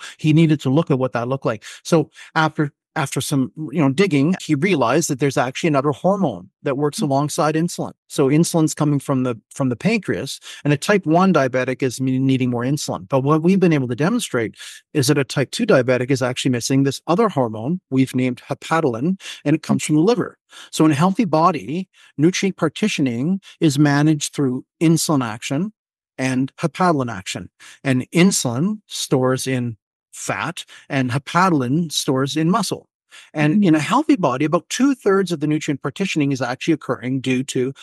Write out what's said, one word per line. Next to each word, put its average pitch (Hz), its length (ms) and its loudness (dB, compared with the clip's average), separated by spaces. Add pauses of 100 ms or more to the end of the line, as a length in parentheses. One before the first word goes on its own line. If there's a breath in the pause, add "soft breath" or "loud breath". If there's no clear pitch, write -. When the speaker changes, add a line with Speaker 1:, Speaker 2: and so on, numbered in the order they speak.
(180 loud breath)
Speaker 1:
he 151 140 2
needed 156 280 4
to 135 100 -2
look 156 200 2
at 135 80 2
what 127 140 -2
that 120 160 -4
looked 135 180 -4
like. 117 180 -4 (200 loud breath)
So 160 260 0 (240 loud breath)
after, 156 380 0 (240)
after 143 240 -4
some, 131 320 -2 (180)
you 151 100 -2
know, 139 100 4
digging, 151 520 2
he 151 140 -2
realized 143 520 2
that 139 120 -4
there's 139 160 0
actually 131 320 -2
another 143 240 0
hormone 151 580 -2 (140)
that 143 120 -2
works 147 220 -4
Speaker 2:
Mm. 220 60 -4
Speaker 1:
alongside 147 500 0
insulin. 160 380 -4 (160)
So 139 200 2
insulin's 156 460 2
coming 147 240 0
from 135 240 -2
the, 127 140 -4 (140)
from 135 180 -4
the 123 80 -2
pancreas, 139 640 -4 (240 loud breath)
and 147 80 2
a 147 40 2
type 196 300 0
one 175 260 4
diabetic 131 480 0
is 127 200 -2
me-, 131 180 0
needing 131 320 0
more 120 140 -4
insulin. 123 440 -4
But 139 120 2
what 151 240 2
we've 185 160 4
been 170 140 4
able 135 120 0
to 120 80 -4
demonstrate 143 640 -2 (380 loud breath)
is 139 120 0
that 143 120 2
a 139 40 2
type - 300 -4
two 233 120 -4
diabetic 127 460 2
is 135 120 0
actually 127 280 -2
missing 131 320 0
this 139 240 -2
other 202 220 2
hormone 123 600 -4
we've 131 280 0
named 127 320 -2
hepatilin, 156 720 -2 (240 loud breath)
and 147 100 2
it 160 80 0
comes 135 200 -2
Speaker 2:
Mm. - 40 -6
Speaker 1:
from 151 100 2
the 151 60 4
liver. 196 340 0 (360 loud breath)
So - 120 2
in 311 60 6
a - 60 2
healthy 190 300 2
body, 156 640 0 (280 soft breath)
nutrient 185 400 2
partitioning 160 840 -2 (200 loud breath)
is 147 180 4
managed 151 560 2
through 127 300 -2 (180)
insulin 156 420 2
action 139 480 -6 (440)
and 131 400 -2
hepatilin 147 580 -2
action. 92 360 -12 (340 loud breath)
And 127 260 0
insulin 175 800 2
stores 127 580 -2
in 123 300 -4 (340)
fat, 117 540 -8 (240 loud breath)
and 131 240 -2
hepatilin 151 800 0
stores 135 440 -2
in 160 140 2
muscle. 202 380 -4 (460 loud breath)
And 151 200 2
Speaker 2:
Mm-hmm. 208 100 4
Speaker 1:
in 160 100 6
a 156 60 2
healthy 240 360 2
body, 143 280 0
about 156 240 -2
two-thirds 196 640 0
of 156 80 -4
the 151 60 -2
nutrient 151 360 -2
partitioning 147 500 -2
is 131 100 -4
actually 127 320 -2
occurring 127 460 -4
due 127 240 0
to 131 280 -2 (100)